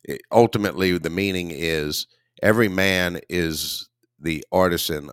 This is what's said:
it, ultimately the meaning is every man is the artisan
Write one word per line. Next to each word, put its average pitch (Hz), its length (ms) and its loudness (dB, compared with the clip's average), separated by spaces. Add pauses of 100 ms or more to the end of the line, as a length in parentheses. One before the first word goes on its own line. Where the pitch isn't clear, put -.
it, - 160 -8 (100)
ultimately 95 680 2
the 80 120 -6
meaning 92 400 -2
is 76 560 -4 (360)
every 110 260 4
man 92 600 0
is 80 600 -4 (320)
the 78 320 -4
artisan 85 600 0